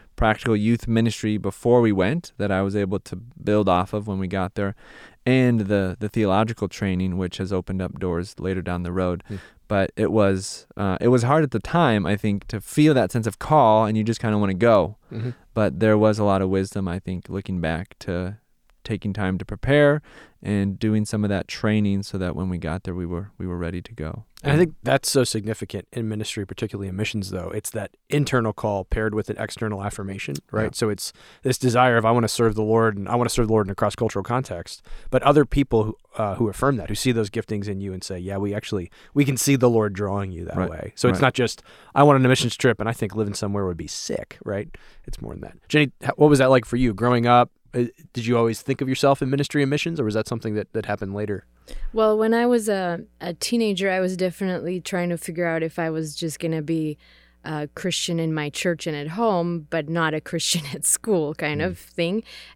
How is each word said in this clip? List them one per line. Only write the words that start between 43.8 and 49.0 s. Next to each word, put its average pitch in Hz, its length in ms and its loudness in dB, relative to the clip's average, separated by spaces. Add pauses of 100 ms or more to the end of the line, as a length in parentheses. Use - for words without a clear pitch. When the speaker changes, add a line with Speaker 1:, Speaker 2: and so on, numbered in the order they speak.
Speaker 2:
sick," - 580 -8
right? 104 240 -6 (360)
It's - 160 -12
more 60 120 -10
than - 80 -14
that. - 160 -16 (100)
Jenny, 151 240 4 (100)
h-, - 140 -2
what 151 140 6
was 143 100 8
that 135 100 6
like 127 140 6
for - 140 -4
you 123 160 2
growing 120 340 2
up? 123 240 6 (200)
Uh, 123 120 0 (300)
did 120 120 -6
you 120 100 2
always 117 280 2
think 135 180 -2
of 131 80 -2
yourself 139 320 4